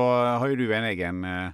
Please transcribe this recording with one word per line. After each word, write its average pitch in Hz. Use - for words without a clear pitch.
har 127
ju 139
du 117
en 110
egen, 90
eh, 92